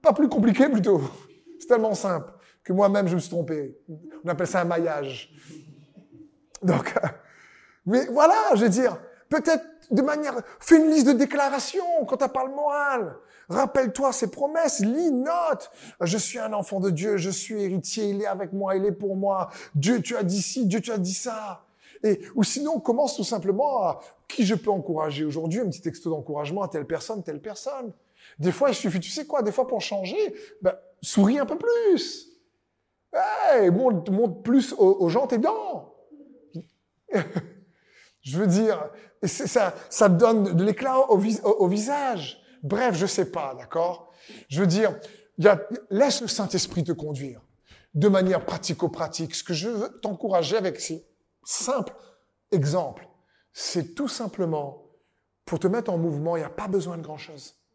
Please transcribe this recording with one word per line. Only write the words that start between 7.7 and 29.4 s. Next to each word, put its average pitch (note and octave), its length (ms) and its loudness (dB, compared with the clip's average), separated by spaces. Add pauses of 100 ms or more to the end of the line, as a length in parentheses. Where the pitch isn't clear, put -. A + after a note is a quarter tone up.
mais A#3 260 2
voilà, D#4 220 6 (200)
je G#3+ 100 4
veux A#3 40 6
dire, G#3 300 2 (320)
peut-être D#4 340 2 (260)
de B3+ 120 4
manière, D4 360 -2 (220)
fais - 160 8
une D#4+ 140 6
liste D4 160 6
de C#4+ 60 8
déclarations C#4+ 920 2
quand C4 120 -2
t'as C#4 100 2
pas C4 160 -2
le C4+ 100 -8
moral. C#4+ 640 -2 (320)
Rappelle-toi C4 640 0
ces A3+ 180 -2
promesses, D4+ 500 -2
lis, D4 300 2
note. D#4 600 -2 (320)
Je F3 160 0
suis - 200 -4
un A3 140 -4
enfant G3+ 260 -4
de F#3+ 120 0
Dieu, G3 260 -2
je F#3 140 -2
suis G#3 320 -6
héritier, G3 480 -4
il G3+ 100 -4
est G#3 60 -4
avec F#3+ 260 -6
moi, F#3+ 240 -2
il F#3+ 80 0
est G#3 80 0
pour G3 240 -4
moi. F#3+ 320 0 (260)
Dieu, F3+ 280 2
tu A#3 120 -6
as G#3+ 80 -2
dit F#3+ 200 -2
ci, B3+ 240 -2
Dieu, G3 160 0
tu A#3 100 -8
as G#3+ 60 -4
dit F#3 160 -4
ça. G#3+ 500 -10 (400)
Et, G#3+ 160 2 (140)
ou A3+ 100 2
sinon, D4 360 -2
commence C4 360 0
tout G3+ 80 -4
simplement A3 580 -2
à E3 180 -2 (280)
qui - 160 0
je G3+ 100 2
peux G#3 160 -2
encourager D#3 540 -2
aujourd'hui, D#3+ 360 -4
un G3+ 100 -2
petit - 100 -10
texto E3 300 -6
d'encouragement D3 500 -6
à F#3+ 80 -4
telle D3 180 -6
personne, F3+ 360 -6
telle D3 180 -10
personne. A#3 540 -10 (440)
Des D#3+ 140 0
fois, C#4+ 160 2
il A#3 60 2
suffit, F#3 260 -2
tu - 80 -12
sais D4+ 160 -8
quoi, D4 160 -2